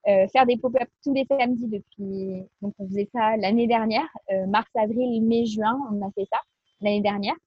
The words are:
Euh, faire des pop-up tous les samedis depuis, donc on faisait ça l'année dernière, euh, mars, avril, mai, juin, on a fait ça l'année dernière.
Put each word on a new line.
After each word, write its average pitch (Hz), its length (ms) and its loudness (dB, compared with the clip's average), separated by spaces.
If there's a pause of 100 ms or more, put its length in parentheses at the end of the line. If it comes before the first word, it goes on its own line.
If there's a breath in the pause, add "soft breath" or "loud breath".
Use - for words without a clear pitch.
Euh, 196 200 4
faire 262 180 4
des 240 120 2
pop-up 240 300 -2 (160)
tous 277 100 -2
les 269 120 0
samedis 247 400 0
depuis, 196 760 -8 (180)
donc 202 160 -6
on 202 100 -10
faisait 202 240 -4
ça 220 260 0
l'année 214 280 2
dernière, 226 420 0 (240)
euh, 190 140 0
mars, 208 300 0
avril, 226 480 0
mai, 233 240 2
juin, 220 320 -2 (120)
on 202 140 -4
a 196 60 -6
fait 196 200 -4
ça 220 60 -2 (420)
l'année 208 220 0
dernière. 202 320 -2 (140)